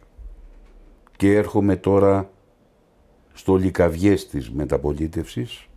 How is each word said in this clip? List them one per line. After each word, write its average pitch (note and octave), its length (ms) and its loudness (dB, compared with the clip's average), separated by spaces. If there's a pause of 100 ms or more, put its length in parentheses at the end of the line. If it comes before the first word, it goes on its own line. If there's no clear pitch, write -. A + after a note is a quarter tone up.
(1160)
και G2 180 4
έρχομαι G2+ 400 2
τώρα G2 560 2 (1000)
στο - 220 0
λικαβιές F#2 720 0
της A#1+ 240 -8
μεταπολίτευσης D2+ 1200 -6